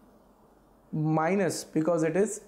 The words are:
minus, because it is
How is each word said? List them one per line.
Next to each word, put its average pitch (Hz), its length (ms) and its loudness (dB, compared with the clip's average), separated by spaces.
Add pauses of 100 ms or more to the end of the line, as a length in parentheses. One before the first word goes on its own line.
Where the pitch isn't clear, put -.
(920)
minus, 156 720 0
because 160 400 0
it 160 120 0
is 202 320 0